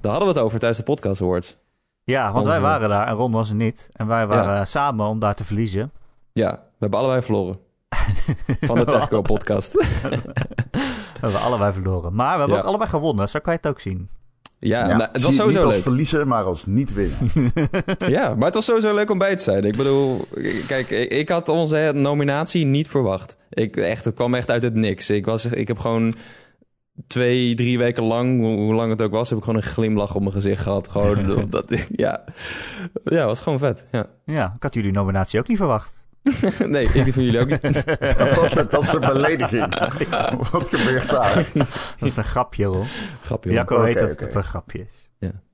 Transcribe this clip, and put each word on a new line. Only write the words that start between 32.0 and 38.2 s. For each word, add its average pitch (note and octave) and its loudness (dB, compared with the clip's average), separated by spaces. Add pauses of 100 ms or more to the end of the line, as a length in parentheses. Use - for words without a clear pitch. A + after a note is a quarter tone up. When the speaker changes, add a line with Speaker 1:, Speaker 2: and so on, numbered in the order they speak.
Speaker 1:
Ja, D#3+ 0
het D3 2
was A2+ 0
gewoon C#3+ -2
vet, C3+ -2
ja. A2+ -2 (200)
Speaker 2:
Ja, C3+ -2
ik - -12
had C#3 -4
jullie G2+ -2
nominatie G2 0
ook - -4
niet A3+ 0
verwacht. C#3+ -2 (220)
Speaker 1:
<laughs> C#4 2 (320)
Nee, C#3+ 2
ik C3 4
van C3 2
jullie A#2 2
ook C#3 2
niet. C#3+ 0 (260)
Speaker 3:
<laughs> C3+ 4